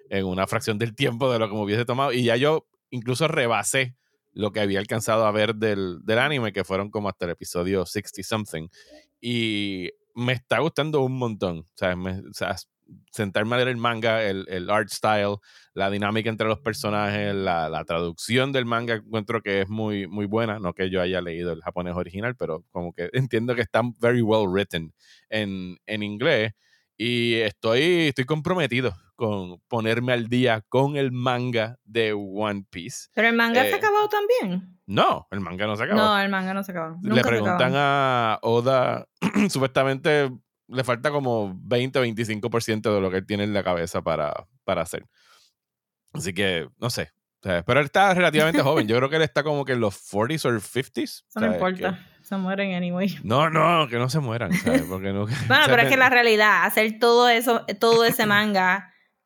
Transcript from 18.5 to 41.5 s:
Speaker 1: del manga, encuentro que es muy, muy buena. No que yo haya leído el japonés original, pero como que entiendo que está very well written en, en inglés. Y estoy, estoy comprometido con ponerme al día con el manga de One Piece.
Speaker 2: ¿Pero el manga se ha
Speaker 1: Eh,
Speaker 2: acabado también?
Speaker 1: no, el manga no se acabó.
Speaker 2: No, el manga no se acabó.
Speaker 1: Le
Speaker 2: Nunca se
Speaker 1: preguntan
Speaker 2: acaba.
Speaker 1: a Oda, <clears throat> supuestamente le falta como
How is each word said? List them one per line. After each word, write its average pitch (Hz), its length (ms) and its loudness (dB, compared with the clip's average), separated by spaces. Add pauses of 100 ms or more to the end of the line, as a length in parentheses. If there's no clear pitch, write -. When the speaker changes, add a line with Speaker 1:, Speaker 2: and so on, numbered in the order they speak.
Speaker 1:
del 131 140 0
manga, 117 300 -2
encuentro 107 460 -4
que 98 200 0
es 92 80 -2
muy, 107 380 -4
muy 104 200 -6
buena. 110 320 -2
No 90 140 -4
que 95 180 -4
yo 92 100 0
haya 90 200 -2
leído 87 320 -6
el 80 100 -12
japonés 87 320 -6
original, 92 400 -6
pero 80 360 -6
como 87 220 -8
que 87 200 -8
entiendo 120 420 -2
que 117 60 -6
está 113 200 -2 (180)
very 120 220 2
well 110 260 2
written 90 460 -2 (360)
en, 95 480 -6 (100)
en 104 160 -6
inglés. 110 500 0 (420)
Y 117 400 0
estoy, 135 720 2
estoy 131 160 -2
comprometido 139 720 0 (200)
con 95 520 -4
ponerme 117 460 0
al 120 140 -2
día 120 420 2
con 139 260 2
el 139 160 -2
manga 123 720 -2
de 110 300 0
One 101 560 -4
Piece. 92 460 -12
Speaker 2:
¿Pero 226 140 2
el 233 60 0
manga 233 280 2
se 262 60 0
ha - 20 0
Speaker 1:
Eh, - 40 0
Speaker 2:
acabado 415 340 2
también? 403 760 -2
Speaker 1:
no, 185 460 0
el 101 80 -6
manga 92 260 -6
no 107 100 -2
se 107 80 -4
acabó. 208 160 2
Speaker 2:
No, 214 220 4
el 196 80 -2
manga 190 240 -4
no 196 100 -4
se 196 80 -14
acabó. 165 300 -8
Speaker 1:
Le 202 80 -6
Speaker 2:
Nunca 127 140 4
se - 60 0
Speaker 1:
preguntan 117 420 2
Speaker 2:
acaba. 135 640 2
Speaker 1:
a - 80 -4
Oda, 120 640 2 (140)
<clears throat> 202 280 2
supuestamente 135 800 2 (380)
le 123 160 -2
falta 123 280 0
como 120 420 0 (100)